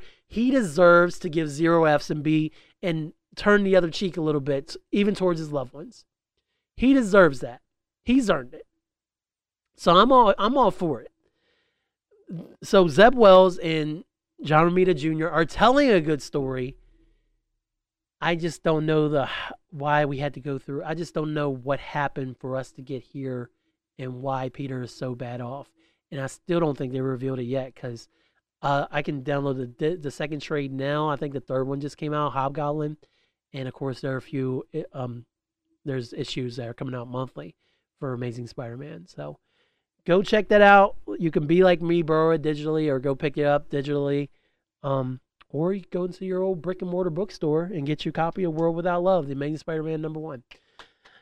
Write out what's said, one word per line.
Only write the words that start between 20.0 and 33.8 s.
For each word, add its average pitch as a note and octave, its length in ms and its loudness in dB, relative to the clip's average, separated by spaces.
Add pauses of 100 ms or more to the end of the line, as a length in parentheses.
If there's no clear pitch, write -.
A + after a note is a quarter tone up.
we C#3+ 140 -4
had C#3+ 160 -6
to C3+ 80 -16
go C#3 180 -8
through. C#3+ 240 -10
I D#3 120 -8
just E3 180 -10
don't D#3 200 -4
know D3 160 -2
what C3 300 -4
happened C#3 580 -6
for C3 200 -8
us B2+ 160 -10
to - 80 -20
get B2+ 220 -12
here B2+ 480 -10 (460)
and B2+ 240 -12
why C3+ 280 -6
Peter C3+ 320 -10
is A#2+ 120 -12
so B2+ 220 -8
bad B2 240 -10
off. B2+ 300 -12 (420)
And C#3 80 -10
I C3+ 80 -8
still - 320 -4
don't D3+ 180 0
think C3 140 -6
they C3 80 -6
revealed C3 400 -4
it B2+ 40 -6
yet C3 300 -6
'cause, A#2+ 360 -14 (520)
uh, C#3+ 300 0
I D3 100 -2
can C#3+ 220 -6
download C#3 340 -2
the, C3 340 -4
the, F3+ 40 -4
the D3 160 -10
second D3 300 -8
trade C#3+ 320 -6
now. C#3+ 340 -2
I D3 80 -2
think C#3 180 -8
the C#3 60 -6
third C3 280 -4
one C#3 120 -4
just C#3+ 160 -10
came D3+ 180 -6
out, D3 200 -2
Hobgoblin. D3 640 -4 (560)
And C3+ 140 -8
of B2+ 60 -10
course, C3+ 280 -8